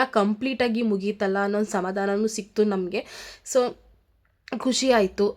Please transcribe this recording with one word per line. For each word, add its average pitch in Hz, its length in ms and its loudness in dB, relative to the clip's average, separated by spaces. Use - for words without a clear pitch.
ಕಂಪ್ಲೀಟಾಗಿ 233 760 0
ಮುಗೀತಲ್ಲ 202 640 0
ಅನ್ನೋ 202 140 0
ಒಂದು 214 120 -2
ಸಮಾಧಾನನೂ 196 560 -2
ಸಿಕ್ತು 214 380 -2
ನಮ್ಗೆ. 190 420 -2
So 247 220 2
ಖುಷಿ 262 320 2
ಆಯ್ತು 208 460 2